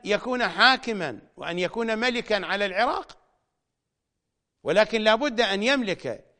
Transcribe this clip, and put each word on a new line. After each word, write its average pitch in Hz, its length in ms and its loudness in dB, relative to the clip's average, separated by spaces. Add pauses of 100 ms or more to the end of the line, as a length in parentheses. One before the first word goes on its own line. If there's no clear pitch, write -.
يكون 226 440 0
حاكما 196 720 2 (180)
وأن 170 220 -6
يكون 220 400 -2
ملكا 226 460 0
على 196 200 -2
العراق؟ 233 520 -2 (1500)
ولكن 214 380 2
لا 214 140 6
بد 240 260 0
أن 196 220 0
يملك 214 640 -2 (140)